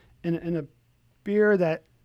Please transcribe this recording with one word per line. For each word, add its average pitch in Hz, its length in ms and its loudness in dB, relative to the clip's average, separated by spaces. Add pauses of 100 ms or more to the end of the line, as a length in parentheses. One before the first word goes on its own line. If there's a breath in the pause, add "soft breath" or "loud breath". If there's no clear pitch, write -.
(220 soft breath)
in, 170 120 -2
in 170 220 -6
a 147 80 -6 (580)
beer 208 340 2
that 165 260 -2 (220)